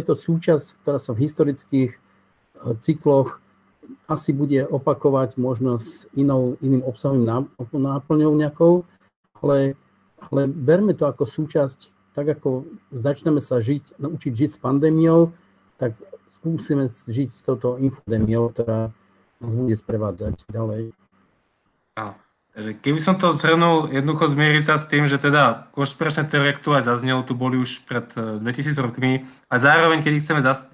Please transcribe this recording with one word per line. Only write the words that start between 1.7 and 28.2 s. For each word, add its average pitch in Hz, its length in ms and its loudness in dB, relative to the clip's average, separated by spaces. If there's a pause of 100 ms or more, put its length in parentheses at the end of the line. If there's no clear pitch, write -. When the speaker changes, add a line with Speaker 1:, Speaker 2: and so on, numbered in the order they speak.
Speaker 1:
e, - 60 -20 (800)
cykloch 143 640 0 (640)
asi 156 240 -2
bude 139 320 0
opakovať 135 760 0
možno 123 400 -2
s - 380 -14
inou, 131 480 2
iným 131 240 2
obsahovým 131 400 0
ná-, 123 240 -2 (100)
náplňou 143 760 0
nejakou, 170 520 4 (560)
ale, 139 320 2 (560)
ale 139 160 0
berme 165 480 2
to 147 160 0
ako 135 160 -2
súčasť, 147 640 -4 (240)
tak 143 160 -2
ako 139 320 -4 (320)
začneme 139 480 -2
sa 127 160 -2
žiť, 131 400 -4
naučiť 151 340 -6
žiť 139 220 0
s - 80 -20
pandémiou, 160 720 4 (480)
tak 117 160 -4 (320)
skúsime 151 580 -4
žiť 120 460 -6
s - 80 -20
touto 123 400 -2
infodémiou, 117 720 -2
ktorá 113 400 -4 (480)
nás 117 160 -6
bude 123 160 0
sprevádzať 104 720 -6
ďalej. 113 480 -8 (1040)
Speaker 2:
Áno. 104 160 -10 (380)
Takže 110 320 -12
keby 151 180 0
som 185 160 2
to 180 140 2
zhrnul, 160 580 2
jednoducho 151 400 0
zmieriť 151 320 4
sa 151 160 2
s 151 80 -6
tým, 147 220 2
že 139 100 2
teda 143 560 2
konšpiračné 151 540 -2
teórie, 143 320 2
tu 151 160 -4
aj 131 80 2
zaznelo, 123 420 0
tu - 60 -6
boli 127 260 -2
už 123 300 -4
pred, 120 240 -6
e, 110 260 -6